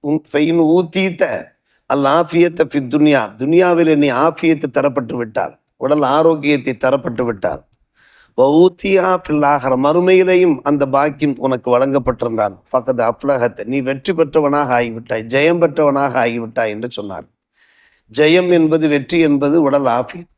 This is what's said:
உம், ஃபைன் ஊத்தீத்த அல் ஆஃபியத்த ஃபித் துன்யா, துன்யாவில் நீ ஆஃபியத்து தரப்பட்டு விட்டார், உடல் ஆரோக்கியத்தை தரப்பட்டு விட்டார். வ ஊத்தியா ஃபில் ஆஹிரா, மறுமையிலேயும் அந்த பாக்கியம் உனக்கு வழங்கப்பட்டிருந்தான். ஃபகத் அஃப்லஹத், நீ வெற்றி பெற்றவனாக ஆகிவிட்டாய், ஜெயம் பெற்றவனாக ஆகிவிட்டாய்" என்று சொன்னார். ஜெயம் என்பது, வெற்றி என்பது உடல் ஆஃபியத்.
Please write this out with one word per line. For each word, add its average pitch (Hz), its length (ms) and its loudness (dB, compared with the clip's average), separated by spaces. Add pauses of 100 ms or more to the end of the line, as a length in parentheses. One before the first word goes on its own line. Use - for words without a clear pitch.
உம், 151 300 -4
ஃபைன் 160 300 2
ஊத்தீத்த 170 840 0 (420)
அல் 139 180 -2
ஆஃபியத்த 165 600 2
ஃபித் 135 240 -6
துன்யா, 139 480 2
துன்யாவில் 165 600 2
நீ 143 140 2
ஆஃபியத்து 160 640 0
தரப்பட்டு 127 440 -2
விட்டார், 107 440 -6 (160)
உடல் 147 260 0
ஆரோக்கியத்தை 143 800 0
தரப்பட்டு 127 440 -2
விட்டார். 95 440 -6 (680)
வ - 40 0
ஊத்தியா 180 680 4 (100)
ஃபில் 151 280 -2
ஆஹிரா, 135 320 0
மறுமையிலேயும் 180 840 2
அந்த 143 240 0
பாக்கியம் 139 520 -2
உனக்கு 123 400 0
வழங்கப்பட்டிருந்தான். 120 760 -2 (180)
ஃபகத் 127 300 -2
அஃப்லஹத், 120 640 -2
நீ 131 160 -4
வெற்றி 135 320 -4
பெற்றவனாக 147 680 0
ஆகிவிட்டாய், 113 460 -6
ஜெயம் 147 320 0
பெற்றவனாக 139 640 0
ஆகிவிட்டாய்" 117 440 -4
என்று 110 220 -8
சொன்னார். 98 340 -12 (960)
ஜெயம் 170 320 4
என்பது, 160 380 2
வெற்றி 147 300 -2
என்பது 147 440 2
உடல் 143 220 0
ஆஃபியத். 127 540 -4